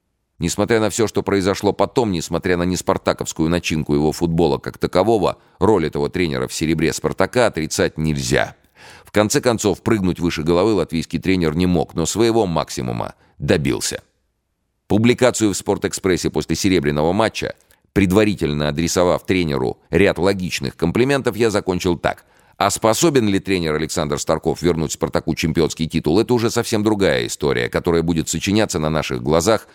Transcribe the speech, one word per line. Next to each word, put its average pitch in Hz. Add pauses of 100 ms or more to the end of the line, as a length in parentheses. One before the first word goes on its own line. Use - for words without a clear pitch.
(400)
Несмотря 104
на 107
все, 107
что 98
произошло 98
потом, 101
несмотря 85
на 87
неспартаковскую 87
начинку 82
его 76
футбола 82
как -
такового, 95 (200)
роль 95
этого 73
тренера 69
в -
серебре 80
«Спартака» 95
отрицать 80
нельзя. 69 (480)
В -
конце 107
концов, 107
прыгнуть 92
выше 85
головы 87
латвийский 82
тренер 85
не 90
мог, 85
но 82
своего 113
максимума 62 (240)
добился. 69 (840)
Публикацию 117
в 90
«Спортэкспрессе» 90
после 80
серебряного 78
матча, 104 (360)
предварительно 90
адресовав 82
тренеру 71 (100)
ряд 85
логичных 90
комплиментов, 113
я 113
закончил 92
так: - (320)
«А 98
способен 113
ли 98
тренер 85
Александр 78
Старков 80
вернуть 80
«Спартаку» -
чемпионский 80
титул? 80
Это 117
уже 113
совсем 110
другая 92
история, 60
которая 85
будет 82
сочиняться 98
на 76
наших 71
глазах 85